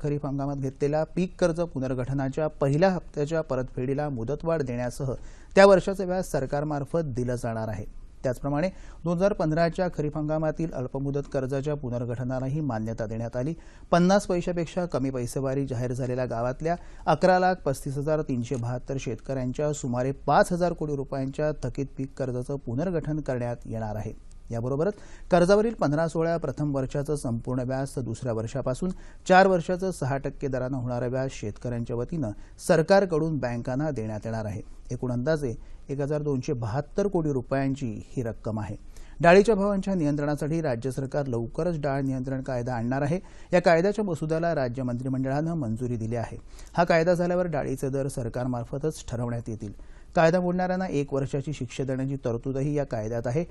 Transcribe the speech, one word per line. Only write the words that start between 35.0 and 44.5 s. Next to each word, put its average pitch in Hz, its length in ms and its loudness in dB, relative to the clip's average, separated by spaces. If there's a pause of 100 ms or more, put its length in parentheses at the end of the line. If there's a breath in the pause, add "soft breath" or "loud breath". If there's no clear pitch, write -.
अंदाजे 135 640 -2 (100)
एक 139 120 -4
हजार 147 220 0
दोनशे 143 300 0
बहात्तर 131 540 -2
कोटी 170 260 0
रुपयांची 135 760 -2
ही 131 140 -4
रक्कम 110 380 -4
आहे. 104 160 -6 (440 loud breath)
डाळीच्या 190 340 10
भावांच्या 196 400 0
नियंत्रणासाठी 147 640 0
राज्य 131 300 0
सरकार 135 360 -2
लवकरच 139 540 -2
डाळ 139 200 0
नियंत्रण 131 420 -2
कायदा 127 320 -4
आणणार 120 280 0
आहे. 156 180 0 (320 loud breath)
या 180 80 6
कायद्याच्या 190 440 4
मसुद्याला 165 500 0